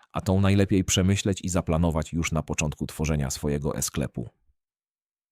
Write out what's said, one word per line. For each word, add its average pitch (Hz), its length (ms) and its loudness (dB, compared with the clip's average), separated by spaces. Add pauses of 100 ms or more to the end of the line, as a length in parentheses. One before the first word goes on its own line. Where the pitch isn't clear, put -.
(120)
a 87 100 -6
tą 95 200 2
najlepiej 98 420 4
przemyśleć 98 580 2
i 90 80 -6
zaplanować 82 640 0
już 82 180 -2
na 78 120 -2
początku 76 440 -4
tworzenia 76 420 -2
swojego 71 460 -2
e-sklepu. - 540 -4 (1040)